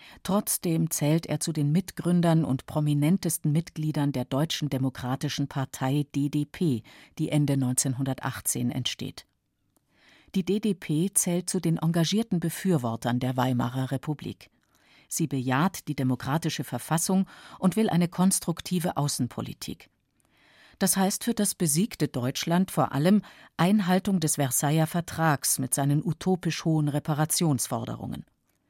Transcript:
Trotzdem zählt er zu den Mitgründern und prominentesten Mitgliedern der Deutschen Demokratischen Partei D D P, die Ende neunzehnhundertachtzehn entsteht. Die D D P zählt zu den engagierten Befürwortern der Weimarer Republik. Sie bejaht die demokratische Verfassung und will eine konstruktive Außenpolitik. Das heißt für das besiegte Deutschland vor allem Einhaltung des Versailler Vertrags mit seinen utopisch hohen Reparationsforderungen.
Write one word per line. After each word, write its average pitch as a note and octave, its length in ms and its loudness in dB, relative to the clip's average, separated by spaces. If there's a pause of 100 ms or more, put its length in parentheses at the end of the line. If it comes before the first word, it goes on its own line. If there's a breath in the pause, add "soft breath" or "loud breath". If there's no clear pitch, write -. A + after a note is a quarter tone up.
(220 loud breath)
Trotzdem F3 680 0
zählt D#3 360 2
er D3+ 140 -2
zu E3 140 -4
den D3 180 0
Mitgründern E3+ 720 2
und - 220 -2
prominentesten D3+ 880 2
Mitgliedern D#3 580 -2
der B2+ 140 -2
Deutschen D3 440 -2
Demokratischen C3 760 -2
Partei C#3 680 -2
D C#3+ 140 0
D D3 160 0
P, D3 400 0 (340 loud breath)
die D#3 120 -2
Ende D3 260 2
neunzehnhundertachtzehn B2+ 1160 -2
entsteht. - 540 -8 (1120 soft breath)
Die F#3 80 2
D F#3+ 160 0
D G#3 140 0
P E3 400 0
zählt F3 360 0
zu F3+ 120 -2
den D#3+ 160 2
engagierten E3+ 640 0
Befürwortern B2 800 0
der B2+ 160 -2
Weimarer B2+ 540 0
Republik. - 580 -8 (580 soft breath)
Sie D#3+ 200 -2
bejaht C3 600 0
die D3 80 -4
demokratische C#3 680 0
Verfassung F3 600 0 (320 loud breath)
und F#3 200 2
will A3 120 2
eine E3+ 200 2
konstruktive F3+ 880 0
Außenpolitik. - 920 -4 (880 soft breath)
Das F#3+ 180 2
heißt G3 260 0
für A#3 120 -2
das G#3 180 0
besiegte D#3+ 540 0
Deutschland E3 640 0
vor C#3 200 2
allem F#3 300 4 (340 loud breath)
Einhaltung F#3 640 2
des D#3 160 0
Versailler D3+ 520 2
Vertrags E3 720 0
mit C3 140 -4
seinen C#3+ 300 2
utopisch F3+ 600 -2
hohen D#3 240 2
Reparationsforderungen. C#3 1400 -2 (440 soft breath)